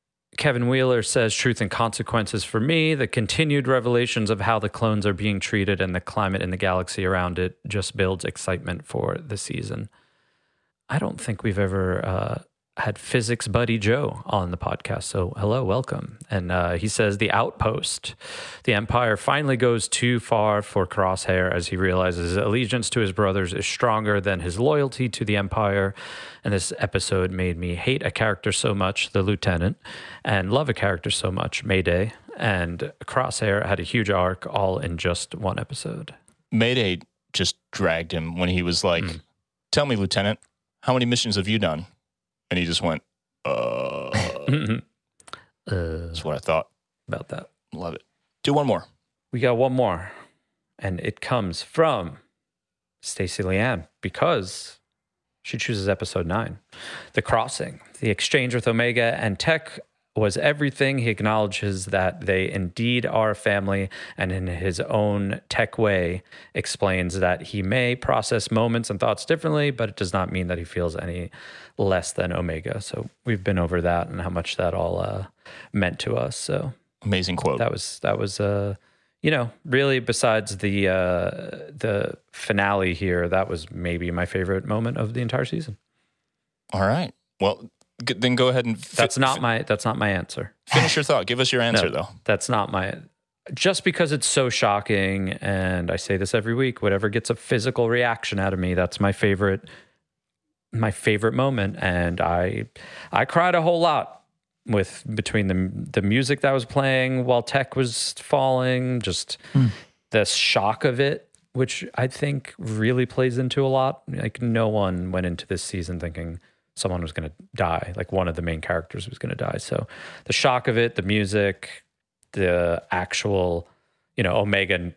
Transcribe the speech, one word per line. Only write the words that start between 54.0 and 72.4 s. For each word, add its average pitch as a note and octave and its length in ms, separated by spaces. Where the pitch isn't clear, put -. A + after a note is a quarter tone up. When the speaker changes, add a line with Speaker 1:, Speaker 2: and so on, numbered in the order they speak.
Speaker 1:
because - 800
she - 160
chooses G2+ 300
episode F#2 400
nine, G2 320
The A#2+ 80
Crossing. - 580
"The A#2+ 100
exchange B2 440
with A#2+ 140
Omega A#2 520
and G2+ 200
Tech - 400
was G#2+ 220
everything. C#3+ 640
He A#2 100
acknowledges G#2 800
that F#2 380
they F#2 240
indeed A#2 560
are A2 260
a G#2 40
family, G2 540
and F#2 140
in F#2 160
his F2 320
own G2+ 720
Tech - 280
way F#2 460
explains F#2 680
that F2+ 240
he - 180
may B2 340
process A#2+ 540
moments A#2 400
and G2+ 100
thoughts A2+ 260
differently, D#3 460
but A#2+ 180
it G2+ 80
does F2+ 160
not F#2 180
mean F2+ 160
that F2 100
he E2+ 60
feels E2+ 320
any F2 360
less F#2+ 360
than F2+ 200
Omega." E2+ 480